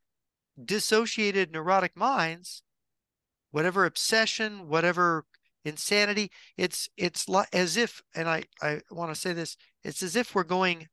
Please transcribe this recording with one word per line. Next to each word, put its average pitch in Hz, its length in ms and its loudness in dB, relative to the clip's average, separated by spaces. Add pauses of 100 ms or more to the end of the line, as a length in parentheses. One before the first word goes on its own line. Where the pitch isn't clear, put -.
(640)
dissociated 202 880 0
neurotic 175 440 2
minds, 180 680 -2 (880)
whatever 180 340 2
obsession, 214 840 0
whatever 165 560 2 (400)
insanity, 202 680 0 (260)
it's, - 400 -2
it's - 320 -4
li-, 190 240 2
as 180 240 0
if, 233 240 0 (140)
and 165 120 -4
I, 165 180 -2 (180)
I 151 180 -2 (100)
wanna 165 240 -8
say 180 200 -4
this, 165 220 -8 (280)
it's 151 180 -8
as 175 140 -4
if 240 180 -2
we're 185 100 2
going 175 480 0